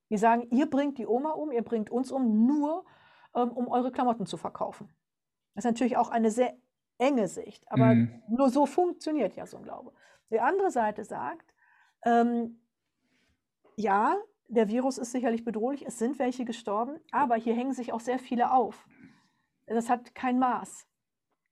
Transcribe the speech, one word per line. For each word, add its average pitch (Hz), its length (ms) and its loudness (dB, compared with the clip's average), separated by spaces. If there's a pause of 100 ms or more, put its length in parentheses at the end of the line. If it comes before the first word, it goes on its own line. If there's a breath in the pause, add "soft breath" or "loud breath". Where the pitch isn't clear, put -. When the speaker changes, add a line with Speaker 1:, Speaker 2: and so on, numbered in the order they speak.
Speaker 1:
Die 214 80 -2
sagen, 233 340 4
ihr 294 200 2
bringt 285 260 0
die 320 100 -8
Oma 277 260 0
um, 302 200 -6
ihr 233 100 -2
bringt 220 280 -4
uns 254 200 -4
um, 233 360 4
nur, 302 400 0 (480 soft breath)
ähm, 240 160 0
um 247 180 -4
eure 247 240 0
Klamotten 240 320 0
zu 165 140 -8
verkaufen. - 500 -8 (680)
Das 202 80 -6
ist 233 60 2
natürlich 233 260 0
auch 226 140 2
eine 226 220 2
sehr 247 240 0 (420)
enge 247 300 2
Sicht, - 420 -14
aber 123 240 6
Speaker 2:
Mhm. 117 340 2
Speaker 1:
nur 247 220 4
so 277 160 4
funktioniert 311 720 -2
ja - 100 -10
so - 100 -18
ein - 60 -18
Glaube. - 300 -16 (380 soft breath)
Die 220 100 0
andere 370 320 2
Seite 214 320 -2
sagt, 285 500 -12 (500 soft breath)
ähm, 233 560 2 (1160)
ja, 214 400 2 (320)
der 226 180 2
Virus 254 320 0
ist 247 140 -8
sicherlich 233 320 0
bedrohlich, 233 420 -4
es 247 100 -10
sind 233 220 -2
welche 247 260 -2
gestorben, 233 540 -4 (140)
aber 247 240 2
hier 226 180 0
hängen 247 180 -2
sich 247 200 -8
auch 226 80 -6
sehr 247 180 -2
viele 240 340 0
auf. 226 360 0 (760 soft breath)
Das 233 220 -2
hat 240 280 -2
kein 247 240 0
Maß. 226 480 -4 (640)